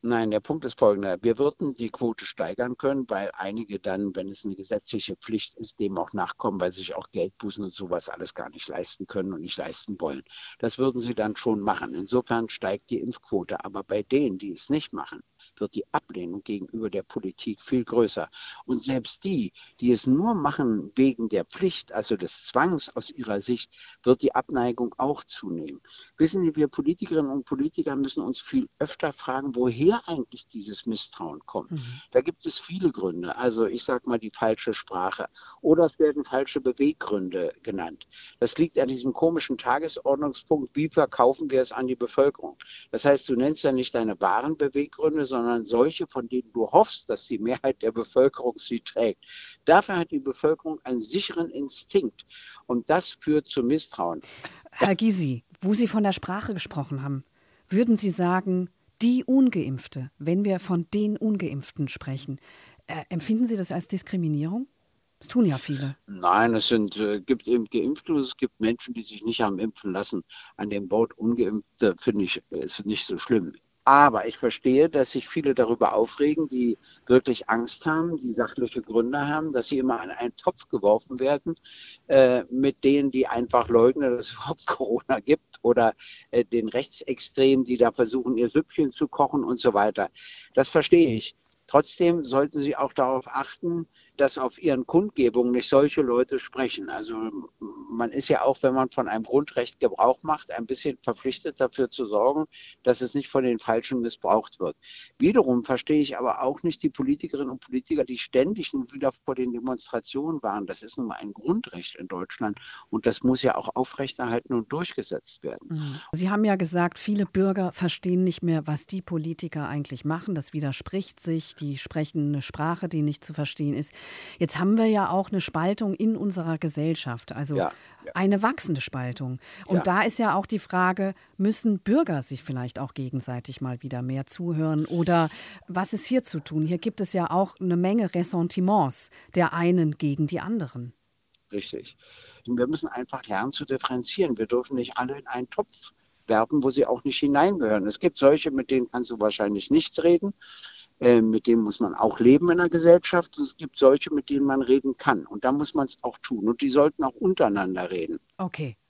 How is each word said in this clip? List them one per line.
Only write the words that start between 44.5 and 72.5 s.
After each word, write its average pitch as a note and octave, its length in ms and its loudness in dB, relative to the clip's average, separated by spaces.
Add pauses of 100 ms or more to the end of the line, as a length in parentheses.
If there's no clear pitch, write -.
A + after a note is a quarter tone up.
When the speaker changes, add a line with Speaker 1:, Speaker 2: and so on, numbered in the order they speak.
Speaker 1:
Beweggründe, D3 720 0
sondern A#2+ 400 0
solche, C3 400 0
von A#2+ 220 -8
denen B2+ 240 -4
du A2+ 180 -2
hoffst, - 400 4
dass - 160 -4
die A2+ 120 -6
Mehrheit B2 440 -2
der A2+ 100 0
Bevölkerung B2 680 0
sie - 220 -6
trägt. - 440 -2 (400)
Dafür F#3 340 6
hat E3 120 -2
die C#3+ 100 -4
Bevölkerung D3+ 640 -2
einen B2+ 160 -2
sicheren E3 500 -4
Instinkt. - 760 -4 (400)
Und A#2+ 240 -4
das F3 300 0
führt D3+ 280 0
zu C3 140 -2
Misstrauen. C3+ 600 -2 (480)
Speaker 2:
Herr - 240 2
Gysi, F3 500 0 (160)
wo G3 140 2
Sie A3+ 140 2
von G#3+ 140 0
der G3 100 2
Sprache G3+ 420 -6
gesprochen C#3 480 -8
haben, C#3 200 -6 (460)
würden A3+ 280 4
Sie G#3 140 0
sagen, F#3 600 0 (320)
die B3 220 4
Ungeimpfte, E3+ 920 2
wenn F3 260 0
wir F#3+ 140 0
von F3 340 -2
den G#3 240 0
Ungeimpften E3+ 720 -4
sprechen, C3+ 520 -8 (460)
äh, D#3+ 220 -10
empfinden A3 380 0
Sie A3+ 100 -2
das F#3 140 -4
als F3 180 -4
Diskriminierung? F3 800 -2 (500)
Das - 100 -18
tun A#3+ 160 4
ja C#3+ 140 2
viele. C#3 380 -4 (100)
Speaker 1:
Nein, G2+ 480 4
es G#2+ 140 2
sind, G#2 280 2
äh, G#2 240 0
gibt B2 260 0
eben A#2 200 2
Geimpfte C3 480 -2
und C#3+ 60 2
es B2+ 160 -6
gibt - 240 -4
Menschen, A#2 340 -2
die A#2 80 -8
sich G#2 220 -14
nicht A2+ 180 0
haben G2+ 160 0
impfen G#2+ 340 -6
lassen. F#2+ 300 -4 (340)
An G#2 140 -8
dem G2+ 200 -6
Wort A2 280 2
Ungeimpfte, G#2+ 800 0
finde G#2 260 0
ich, - 260 -4